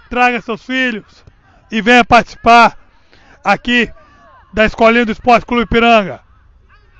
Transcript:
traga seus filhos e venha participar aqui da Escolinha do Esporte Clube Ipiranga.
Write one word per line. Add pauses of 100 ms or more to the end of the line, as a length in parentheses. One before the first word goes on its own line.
traga
seus
filhos (480)
e
venha
participar (640)
aqui (600)
da
Escolinha
do
Esporte
Clube
Ipiranga. (800)